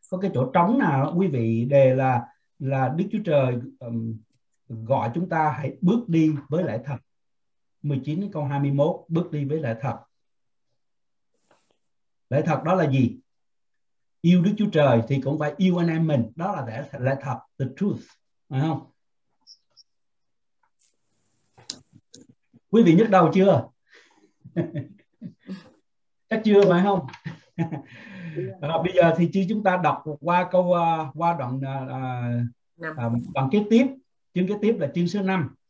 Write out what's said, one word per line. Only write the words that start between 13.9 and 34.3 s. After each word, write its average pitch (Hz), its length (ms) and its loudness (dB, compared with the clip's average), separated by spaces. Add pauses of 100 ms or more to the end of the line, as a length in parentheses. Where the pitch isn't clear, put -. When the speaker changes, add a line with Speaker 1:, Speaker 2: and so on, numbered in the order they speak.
Speaker 1:
Yêu 175 220 4
Đức 202 160 2
Chúa 208 140 0
Trời 131 360 4
thì 139 120 -2
cũng 147 180 -4
phải 147 180 -4
yêu 185 200 2
anh 170 120 0
em 160 180 0
mình, 139 300 0
đó 185 160 -6
là 139 140 -8
lẽ, 113 220 -10 (120)
lẽ 135 200 -2
thật, 135 180 -8 (200)
the 131 80 -2 (100)
truth, - 240 -4 (480)
phải 135 120 -4
không? - 300 -4 (3750)
Quý 220 120 6
vị 170 120 8
nhức 220 160 6
đầu 180 240 6
chưa? 185 340 4 (840)
<laughs> 170 80 -2 (1700)
Chắc 226 160 -4
chưa 196 260 8
phải 175 120 4
không? 190 240 0 (500)
<laughs> 165 300 -6 (760)
À, 143 80 -6 (160)
bây 185 100 -2
giờ 170 220 6
thì 170 160 2
chứ 190 160 2
chúng 208 140 -2
ta 185 140 2
đọc 165 260 0 (180)
qua 156 300 0
câu, 180 220 2
à, 165 420 0
qua 165 240 0
đoạn, 127 260 -6
à, 135 260 -8
à, 127 400 -6 (460)
Speaker 2:
Năm. 160 200 -10
Speaker 1:
à, 117 140 -4 (240)
đoạn 131 180 -2
kế 208 180 2
tiếp, 247 160 6 (480)